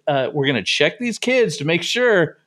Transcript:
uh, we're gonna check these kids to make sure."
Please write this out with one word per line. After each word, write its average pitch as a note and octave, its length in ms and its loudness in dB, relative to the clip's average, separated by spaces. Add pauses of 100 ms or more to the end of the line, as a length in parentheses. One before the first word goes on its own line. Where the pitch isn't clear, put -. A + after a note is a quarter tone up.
uh, C3+ 260 0
we're C#3+ 140 0
gonna B2 160 0
check - 340 0
these A#3+ 220 -6
kids A#3+ 380 0
to C#3+ 80 -8
make E3+ 180 0
sure." G#3+ 640 0